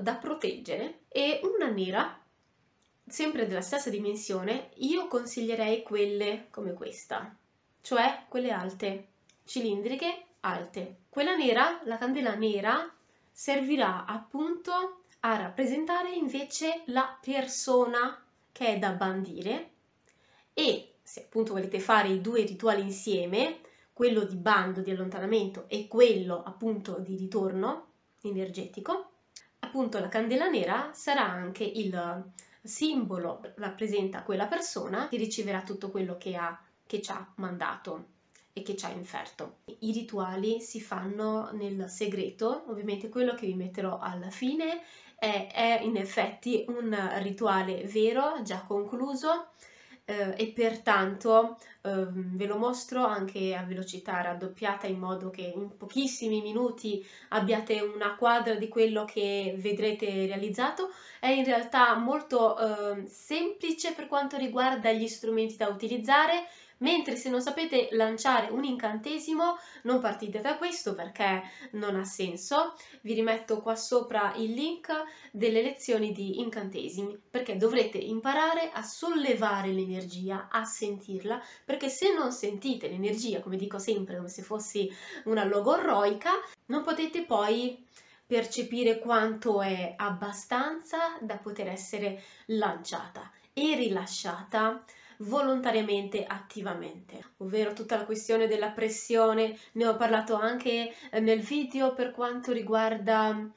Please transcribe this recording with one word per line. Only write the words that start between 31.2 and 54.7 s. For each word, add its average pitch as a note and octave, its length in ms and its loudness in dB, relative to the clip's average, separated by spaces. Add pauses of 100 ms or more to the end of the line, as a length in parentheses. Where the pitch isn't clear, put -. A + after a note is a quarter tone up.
anche F3+ 400 -4
il F#3 680 -4 (300)
simbolo, G3 800 -2 (160)
rappresenta G3 680 -2
quella G3+ 240 0
persona A3 600 -4
che A#3+ 80 -4
riceverà G3+ 460 -2
tutto G3 300 -8
quello F3+ 260 -4
che F3+ 180 -6
ha, E3+ 260 -4 (240)
che G3+ 160 -4
ci - 80 -10
ha F#3+ 160 -8 (100)
mandato F3+ 720 -6 (440)
e G3 120 -10
che G3 120 -6
ci - 80 -8
ha F3 60 -4
inferto. - 720 -12 (200)
I A3 140 -2
rituali G#3 640 -2
si - 220 -10
fanno G#3 720 -4
nel G3+ 360 -4
segreto, A3 800 -2
ovviamente G#3 400 -6
quello B3 260 2
che A#3 120 -6
vi F#3 100 0
metterò F#3 440 -4
alla F3+ 300 -6
fine D#4+ 520 -2 (340)
è, G3+ 380 0
è A3+ 300 4
in A3+ 120 0
effetti G3+ 720 0
un A#3 260 -2 (280)
rituale F#3+ 640 0
vero, A#3+ 580 2
già F#3 180 -6
concluso, C4 920 -2 (560)
eh, G3+ 300 0
e A3 160 -2
pertanto, A3 1040 4 (240)
ehm, F#3 560 -2
ve G3+ 80 -2
lo G#3 120 0
mostro B3 460 0
anche F#3+ 520 0
a F3+ 80 -6
velocità F#3 580 -4
raddoppiata F#3+ 640 -4